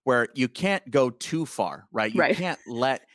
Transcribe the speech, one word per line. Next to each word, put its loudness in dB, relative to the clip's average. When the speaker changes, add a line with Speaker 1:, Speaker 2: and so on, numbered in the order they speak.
Speaker 1:
where 4
you 0
can't -2
go 4
too -6
far, -6
right? 0
You 2
Speaker 2:
Right. 2
Speaker 1:
can't -4
let -2